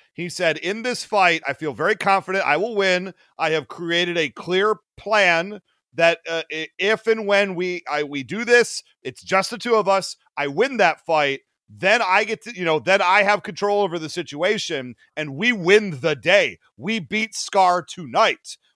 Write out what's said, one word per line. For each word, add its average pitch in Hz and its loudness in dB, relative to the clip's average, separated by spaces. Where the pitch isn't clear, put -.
He 175 -10
said, 160 -2
"In 202 -4
this 247 -4
fight, 175 2
I 139 -4
feel 151 -6
very 170 -2
confident 190 0
I 143 2
will 220 -4
win. 185 0
I 156 -2
have 156 -2
created 170 -2
a 151 0
clear 190 0
plan 196 0
that, 165 4
uh, 165 -4
i-, 156 -6
if 202 0
and 220 0
when 202 2
we, 180 -4
I, 147 -2
we 139 -6
do 202 -6
this, 240 4
it's 131 -12
just 190 0
the 240 -8
two 240 0
of 190 2
us. 196 -2
I 143 -4
win 233 0
that 175 2
fight." 147 0
Then 190 0
I 196 2
get 214 -6
to, 240 -16
you 180 -6
know, 160 2
then 185 2
I 190 4
have 202 2
control 202 -2
over 175 -2
the 156 -6
situation 151 -4
and 151 -8
we 233 0
win 190 2
the 151 0
day. 143 2
We 202 -6
beat 214 -6
Scar 180 2
tonight. 165 -4